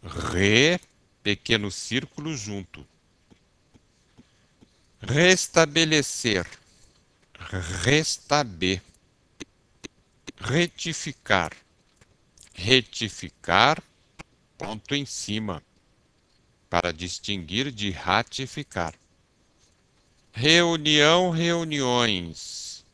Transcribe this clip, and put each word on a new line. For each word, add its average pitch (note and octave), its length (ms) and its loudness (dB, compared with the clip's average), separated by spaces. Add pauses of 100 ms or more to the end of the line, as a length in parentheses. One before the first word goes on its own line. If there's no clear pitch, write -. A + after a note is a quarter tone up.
Re, G#2+ 760 2 (420)
pequeno G#2 480 -2
círculo D3 640 -8
junto. G2+ 500 -12 (2250)
Restabelecer, D#3 1500 2 (1400)
restabe. A#2 960 0 (1500)
Retificar, B2+ 1160 -2 (1040)
retificar, A2 1300 2 (760)
ponto G#2+ 380 -10
em C#3+ 100 -4
cima, G#2 580 -8 (1080)
para F2 220 0
distinguir F#2 800 -6
de G#2 200 -6
ratificar. F#2+ 1040 -4 (1400)
Reunião, D#3+ 960 4
reuniões. C3+ 1600 -2